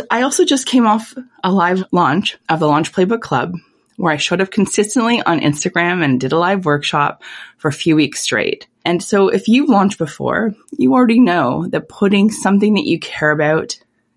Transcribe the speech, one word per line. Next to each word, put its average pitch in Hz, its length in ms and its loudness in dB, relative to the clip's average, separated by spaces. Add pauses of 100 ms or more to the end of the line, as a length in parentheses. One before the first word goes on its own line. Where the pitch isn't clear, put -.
I 233 120 -2
also 285 240 0
just 269 220 0
came 240 200 2
off 220 260 0 (300)
a 185 80 0
live 185 400 2
launch 175 460 0 (100)
of 156 140 -2
the 156 60 2
Launch 151 260 0
Playbook 202 280 0
Club, 151 340 -4 (420)
where 170 160 0
I 147 40 -4
showed 175 220 -2
up 190 120 -2
consistently 226 680 0
on 160 200 0
Instagram 175 600 0
and 131 180 2
did 131 120 -4
a 156 80 0
live 180 240 0
workshop 143 600 -2 (340)
for - 100 -4
a 143 60 -2
few 156 240 0
weeks 147 240 0
straight. - 460 -4 (180)
And 175 180 -2
so 196 240 2
if 196 220 -2
you've 277 200 4
launched 202 280 2
before, 160 560 -4 (180)
you 254 220 0
already 247 260 4
know 165 520 2
that - 180 -4
putting 202 420 2
something 202 440 2
that - 100 0
you 160 140 -2
care - 320 -2
about 156 460 -2 (400)